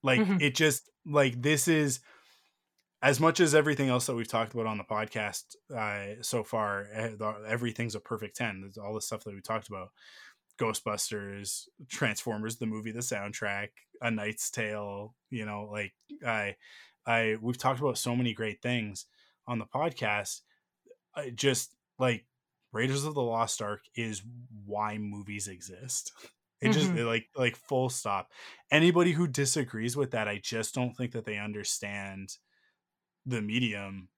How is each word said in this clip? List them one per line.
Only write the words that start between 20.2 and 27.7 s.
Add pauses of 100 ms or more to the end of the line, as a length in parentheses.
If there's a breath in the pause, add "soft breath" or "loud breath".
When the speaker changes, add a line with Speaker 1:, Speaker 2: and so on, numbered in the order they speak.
Speaker 1:
I
just, (220)
like, (440)
Raiders
of
the
Lost
Ark (140)
is (440)
why
movies
exist. (480 loud breath)
It
just,
Speaker 2:
Mm-hmm.
Speaker 1:
it,
like, (100)
like,
full